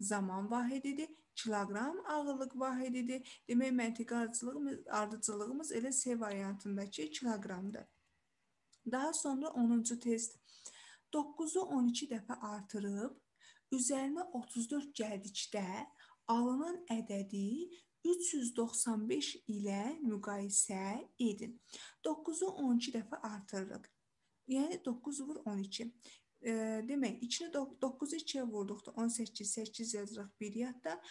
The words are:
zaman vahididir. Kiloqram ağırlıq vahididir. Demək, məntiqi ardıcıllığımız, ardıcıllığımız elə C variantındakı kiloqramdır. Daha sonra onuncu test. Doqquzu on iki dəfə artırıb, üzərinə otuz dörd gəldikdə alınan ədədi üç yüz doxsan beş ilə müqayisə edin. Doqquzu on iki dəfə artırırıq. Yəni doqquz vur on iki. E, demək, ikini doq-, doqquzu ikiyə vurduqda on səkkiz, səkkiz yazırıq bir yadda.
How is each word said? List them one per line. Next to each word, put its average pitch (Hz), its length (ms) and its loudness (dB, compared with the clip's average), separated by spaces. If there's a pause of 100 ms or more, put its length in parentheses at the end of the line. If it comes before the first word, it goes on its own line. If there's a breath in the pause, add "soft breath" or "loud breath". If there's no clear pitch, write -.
zaman 196 500 0
vahididir. 269 580 0 (260 loud breath)
Kiloqram 208 600 0 (100)
ağırlıq 277 480 0
vahididir. 254 960 -2
Demək, 254 320 6
məntiqi 233 340 0
ardıcıllığımız, 247 720 0
ardıcıllığımız 214 840 0
elə 247 200 0 (100)
C 240 180 0
variantındakı 202 880 -2
kiloqramdır. 202 760 -2 (1040)
Daha 269 220 2
sonra 285 360 0
onuncu 233 520 4
test. 233 380 0 (760 loud breath)
Doqquzu 311 480 2
on 269 280 4
iki 240 200 2
dəfə 226 320 -4
artırıb, 208 760 -2 (580 loud breath)
üzərinə 277 600 2
otuz 233 380 -4
dörd 285 260 0
gəldikdə 202 680 -2 (640 loud breath)
alınan 254 540 4 (100)
ədədi 208 760 0 (360 loud breath)
üç 349 300 4
yüz 240 220 2
doxsan 233 520 2
beş 285 220 2 (180)
ilə 202 340 0 (220)
müqayisə 202 800 2 (360)
edin. 226 400 0 (460 loud breath)
Doqquzu 320 420 0
on 269 300 4
iki 240 220 2
dəfə 220 220 -6 (100)
artırırıq. 196 580 -6 (600)
Yəni 294 360 2
doqquz 285 420 -2
vur 302 180 -6
on 202 200 0
iki. 226 240 -4 (540 loud breath)
E, 233 100 0 (360)
demək, 269 360 2
ikini 330 280 -2
doq-, 269 300 0
doqquzu 285 400 0
ikiyə 269 300 -2
vurduqda 208 480 -4
on 233 100 4
səkkiz, 220 460 -2
səkkiz 220 380 -4
yazırıq 202 360 -6 (100)
bir 208 140 -4
yadda. 254 460 -2 (100)